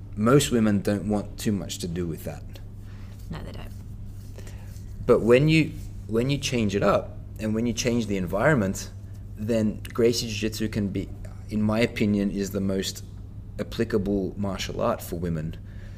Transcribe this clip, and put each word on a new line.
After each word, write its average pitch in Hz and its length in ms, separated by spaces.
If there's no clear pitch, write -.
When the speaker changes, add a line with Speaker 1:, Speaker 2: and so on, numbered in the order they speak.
Speaker 1:
most 123 340
women 110 300
don't 98 280
want 104 300
too 110 140
much 92 260
to 92 100
do 87 180
with 80 180
that. 76 180
Speaker 2:
No, 156 140
they 135 80
don't. - 160
Speaker 1:
But 120 140
when 123 280
you, 156 240
when 120 240
you 143 80
change 113 360
it 101 80
up - 360
and 110 160
when 113 120
you 120 60
change 117 340
the 104 100
environment, 98 720
then 107 440
Gracie 120 360
Jiu-Jitsu 107 400
can 104 200
be, 90 200
in 107 120
my 107 180
opinion, 104 500
is 98 200
the 98 100
most 95 440
applicable 101 760
martial 98 440
art 113 220
for - 160
women, 82 380